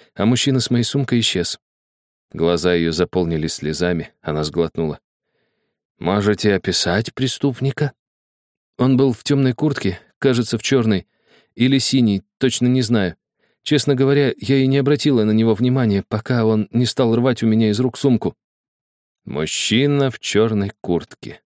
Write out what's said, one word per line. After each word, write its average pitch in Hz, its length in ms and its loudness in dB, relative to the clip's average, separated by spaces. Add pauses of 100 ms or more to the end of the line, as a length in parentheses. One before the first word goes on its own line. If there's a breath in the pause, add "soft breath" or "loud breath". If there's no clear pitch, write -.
(160 soft breath)
а 98 100 0
мужчина 127 340 2
с 120 100 -2
моей 120 140 0
сумкой 123 360 -2
исчез". - 400 -2 (720)
Глаза 85 420 0
ее 82 180 0
заполнились 82 600 -2
слезами, 80 680 -4
она 76 220 -4
сглотнула. 80 560 -4 (1000)
"Можете 101 560 0
описать 92 580 -2
преступника?" 135 800 -4 (840)
"Он 131 200 2
был 131 160 2
в - 100 -14
темной 135 300 0
куртке, 127 460 -4 (200)
кажется, 120 380 0
в - 40 -12
черной, 110 460 0 (480 soft breath)
или 131 240 2
синей, 113 440 2 (140)
точно 127 300 0
не 127 140 2
знаю. 107 340 0 (480)
Честно 147 320 0
говоря, 135 420 2
я 139 200 0
и 131 100 2
не 135 100 2
обратила 139 460 2
на 107 80 2
него 113 220 4
внимания, 117 540 0
пока 113 380 -2
он 110 260 0
не 120 140 0
стал 113 300 0
рвать 120 280 0
у 117 40 2
меня 110 220 2
из 104 100 0
рук 127 180 -2
сумку". - 380 0 (880)
"Мужчина 131 840 -2
в - 80 -12
черной 104 600 0
куртке", — - 640 -6 (120)